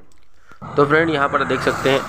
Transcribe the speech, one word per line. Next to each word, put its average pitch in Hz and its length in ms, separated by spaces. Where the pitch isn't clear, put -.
तो 143 100
फ्रेंड 160 240
यहाँ 143 180
पर 143 160
देख 127 160
सकते 135 300
हैं 135 180